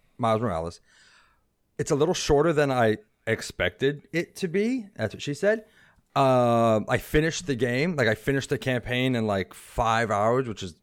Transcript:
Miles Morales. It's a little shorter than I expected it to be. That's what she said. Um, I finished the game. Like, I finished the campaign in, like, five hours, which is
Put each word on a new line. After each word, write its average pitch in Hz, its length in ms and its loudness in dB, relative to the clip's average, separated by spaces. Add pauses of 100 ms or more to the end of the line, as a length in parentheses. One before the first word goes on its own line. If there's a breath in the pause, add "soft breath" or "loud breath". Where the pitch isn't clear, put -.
(180)
Miles 113 240 2
Morales. 85 400 -4 (960 soft breath)
It's - 140 -4
a 151 40 2
little 156 180 2
shorter 151 380 2
than 143 180 2
I 113 280 2 (320)
expected 113 840 -2
it 165 240 -6
to 190 100 -6
be. 208 480 -2
That's 110 180 -4
what - 80 -14
she 143 120 -6
said. 214 320 0 (500 soft breath)
Um, 117 760 4
I 127 80 0
finished 156 480 -2
the 143 100 -2
game. 127 420 0
Like, 120 100 2
I 113 80 2
finished 139 340 -4
the 135 80 -2
campaign 127 580 -2
in, 110 120 -2
like, 98 260 -2
five 113 560 -2
hours, 113 380 2
which 104 160 -10
is 87 180 -12